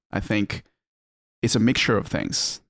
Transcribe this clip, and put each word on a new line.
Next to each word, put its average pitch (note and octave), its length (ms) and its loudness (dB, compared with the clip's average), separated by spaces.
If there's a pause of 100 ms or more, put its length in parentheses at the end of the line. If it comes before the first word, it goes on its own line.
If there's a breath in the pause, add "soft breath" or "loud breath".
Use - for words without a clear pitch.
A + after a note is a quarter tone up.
(120)
I G2 80 -2
think G#2 440 -2 (760)
it's A#2 140 2
a A#2 40 4
mixture A#2 380 4
of G2+ 100 -2
things. - 640 -4